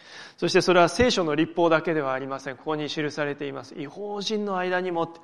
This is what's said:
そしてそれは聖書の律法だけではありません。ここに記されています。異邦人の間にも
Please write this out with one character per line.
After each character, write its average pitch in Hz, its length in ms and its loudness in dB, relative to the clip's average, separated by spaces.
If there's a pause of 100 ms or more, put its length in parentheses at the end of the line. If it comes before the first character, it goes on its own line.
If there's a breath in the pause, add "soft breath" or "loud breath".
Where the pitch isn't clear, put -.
(360 loud breath)
そ 175 120 -2
し 160 40 -2
て 185 80 6
そ 180 140 6
れ 180 60 8
は 170 80 8
聖 240 220 2
書 196 120 2
の 156 120 0
律 160 200 0
法 170 140 4
だ 156 140 4
け 165 120 -2
で 156 60 0
は 135 120 -2
あ 131 60 -4
り 135 80 -8
ま 135 140 -8
せ 139 120 -8
ん。 123 40 -14
こ - 80 -20
こ 156 120 -2
に 151 120 -4
記 151 220 -4
さ 147 140 -4
れ 143 100 -4
て 143 120 -10
い 135 60 -8
ま 131 120 -10
す。 - 140 -20
異 143 80 -8
邦 202 340 -10
人 208 240 -4
の 190 140 -4
間 180 220 0
に 185 100 -4
も 165 320 -2